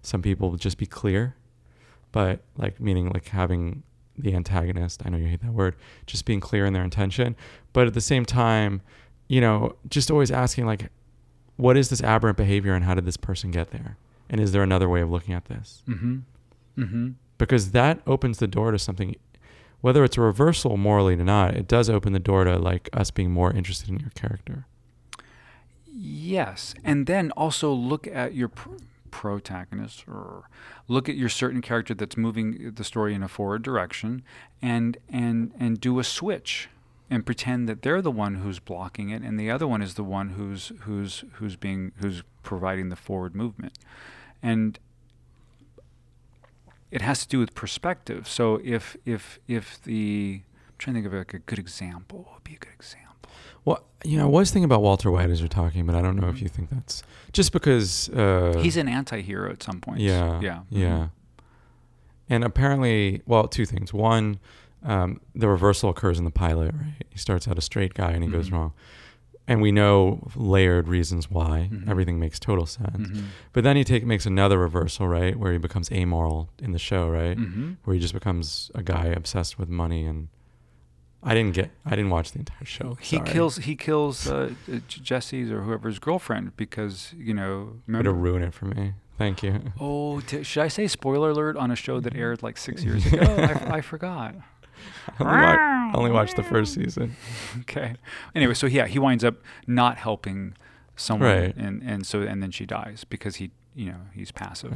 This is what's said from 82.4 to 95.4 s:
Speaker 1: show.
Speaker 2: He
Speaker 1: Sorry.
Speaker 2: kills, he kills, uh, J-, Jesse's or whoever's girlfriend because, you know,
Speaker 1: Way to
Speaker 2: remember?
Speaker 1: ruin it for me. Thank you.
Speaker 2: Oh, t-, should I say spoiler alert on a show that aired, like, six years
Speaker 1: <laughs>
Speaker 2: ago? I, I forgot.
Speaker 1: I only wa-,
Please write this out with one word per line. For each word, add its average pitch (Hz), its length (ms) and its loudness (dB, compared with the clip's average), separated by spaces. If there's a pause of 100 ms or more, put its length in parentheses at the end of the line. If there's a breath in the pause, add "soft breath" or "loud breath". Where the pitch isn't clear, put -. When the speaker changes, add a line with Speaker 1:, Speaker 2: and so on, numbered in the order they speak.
Speaker 1:
show. 123 380 -10
Speaker 2:
He - 160 -2
Speaker 1:
Sorry. 160 120 -2
Speaker 2:
kills, 160 280 2
he 151 180 -6
kills, 147 520 0
uh, 135 240 -2 (180)
J-, 120 180 -6
Jesse's 127 640 -6
or 104 120 -6
whoever's 110 360 -6
girlfriend 113 560 -4
because, 104 600 -8
you 113 160 -6
know, 98 300 -4 (220)
Speaker 1:
Way 113 160 -2
to 98 100 2
Speaker 2:
remember? - 20 2
Speaker 1:
ruin 90 300 0
it 85 100 -4
for - 120 -10
me. 98 280 -4 (240)
Thank 101 260 -2
you. 101 340 -2
Speaker 2:
Oh, 143 440 -4
t-, 147 220 -8
should 147 200 0
I 160 60 2
say 208 180 -2
spoiler 143 440 0
alert 151 260 0
on 131 120 0
a 123 60 0
show 127 240 -4
that 120 160 -4
aired, 117 280 -4
like, 113 140 -8
six - 280 -10
years 110 200 2
Speaker 1:
<laughs> - 60 6
Speaker 2:
ago? 170 120 6
I, 160 540 4
I 156 40 -4
forgot. 160 540 -8 (720 loud breath)
Speaker 1:
I - 160 -4
only 147 100 4
wa-, 285 640 6